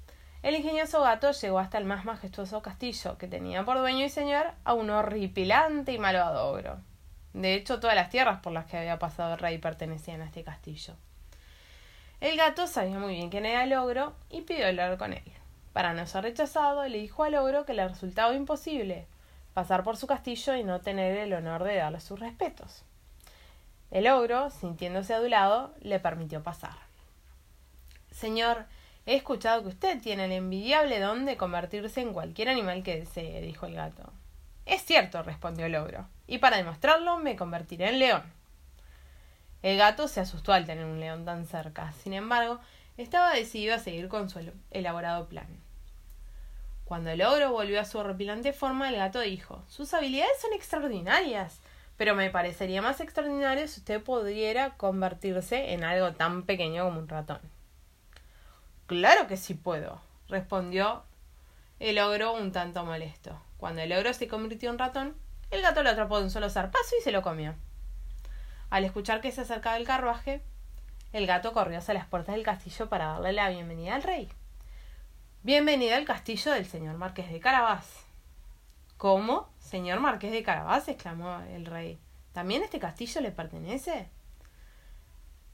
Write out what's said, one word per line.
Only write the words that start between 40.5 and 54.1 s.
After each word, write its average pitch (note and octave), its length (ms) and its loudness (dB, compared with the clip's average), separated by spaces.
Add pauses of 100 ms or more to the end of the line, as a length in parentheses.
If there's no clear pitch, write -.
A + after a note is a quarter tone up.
al F3 120 6
tener D#3+ 200 -6
un D#3+ 160 -6
león D#3+ 240 -8
tan E3+ 200 -6
cerca. D#3 460 -8
Sin G3 220 -10
embargo, A#3 480 0 (340)
estaba E4+ 380 4
decidido A3+ 420 0
a A3+ 40 2
seguir F3 280 -6
con G3 220 -4
su F3+ 100 -10
el-, E3 140 -12 (180)
elaborado E3+ 560 -2
plan. E3 200 -12 (1400)
Cuando E3+ 240 -4
el E3 120 2
ogro C4+ 300 6
volvió G#3 300 0
a G3+ 40 -2
su A3 120 -6
horripilante G#3 560 -2
forma, C4+ 340 -2
el B3 80 0
gato G3 240 0
dijo: F#3+ 480 -6
"Sus - 260 -10
habilidades D#4 460 2
son A4 140 -2
extraordinarias, B3 1080 0 (380)
pero G#3 180 4
me F#3+ 140 2
parecería F#3 520 0
más C4+ 200 0
extraordinario C#4+ 640 0
si A3 140 -12
usted G#3+ 200 -2
pudiera A3 760 0